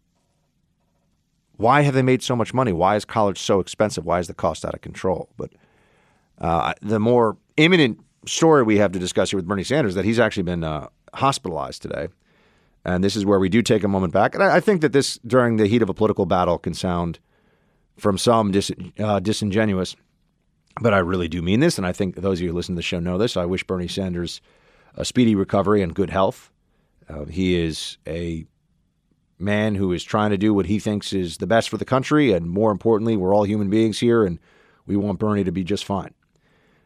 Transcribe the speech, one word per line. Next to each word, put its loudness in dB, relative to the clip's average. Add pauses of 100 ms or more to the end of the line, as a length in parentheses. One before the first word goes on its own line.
(1600)
Why 4
have 2
they 4
made 2
so -2
much -2
money? 2
Why 2
is -2
college -2
so 2
expensive? -2
Why 0
is -6
the -14
cost -4
out -6
of -14
control? -4
But, -10 (880)
uh, 0
the -2
more 2 (200)
imminent 4 (280)
story 4
we 4
have 2
to -4
discuss -2
here -2
with -6
Bernie -2
Sanders, 0
that -2
he's 2
actually 0
been, -4
uh, -6 (280)
hospitalized -4
today. -8 (760)
And 0
this 0
is 0
where 4
we 2
do 2
take 2
a 0
moment 0
back. 2
And 2
I, 4
I 4
think 0
that 2
this, 0
during 2
the 4
heat 2
of 2
a -4
political 0
battle, 2
can -6
sound -4 (800)
from 0
some 2
dis-, 0 (300)
uh, 0
disingenuous. -2 (840)
But 2
I 4
really 0
do -6
mean 2
this, 2
and -4
I -2
think -4
those -2
of -6
you -4
who -4
listen -6
to -6
the -6
show -6
know -2
this. -2
I -2
wish -4
Bernie -6
Sanders -6 (540)
a -6
speedy 2
recovery 2
and -4
good -2
health. -2 (560)
Uh, -12
he 0
is -4
a -8 (920)
man 0
who 0
is -4
trying 0
to 0
do 2
what 2
he 0
thinks -4
is -4
the -8
best 2
for -6
the -8
country, 2
and 0
more 2
importantly, 0
we're 2
all 4
human -2
beings 2
here, 4
and -2 (480)
we -2
want -2
Bernie 0
to -2
be -4
just -4
fine. -6 (720)